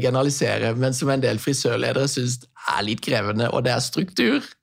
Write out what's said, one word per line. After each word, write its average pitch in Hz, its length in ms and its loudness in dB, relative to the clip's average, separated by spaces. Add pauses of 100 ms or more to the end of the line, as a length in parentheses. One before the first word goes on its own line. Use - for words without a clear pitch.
generalisere, 123 720 0
men 131 200 0
som 135 180 0
en 135 100 0
del 117 180 0
frisørledere 127 680 0
synes 123 280 -2 (360)
er 104 80 0
litt 107 220 -4
krevende, 110 480 0
og 123 140 0
det 123 80 2
er 127 100 0
struktur. 240 600 0 (160)